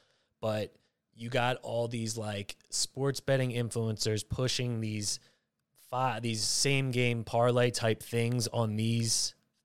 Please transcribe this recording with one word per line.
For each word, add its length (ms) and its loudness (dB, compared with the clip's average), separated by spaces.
but 340 -2
you 160 -10
got 280 2
all 300 -2
these, 300 -4
like, 380 -6
sports 500 -2
betting 320 2
influencers 760 -2
pushing 540 -2
these 380 -4
fi-, 300 0
these 240 -2
same 480 2
game 320 2
parlay 480 4
type 320 0
things 440 0
on 280 0
these, 580 0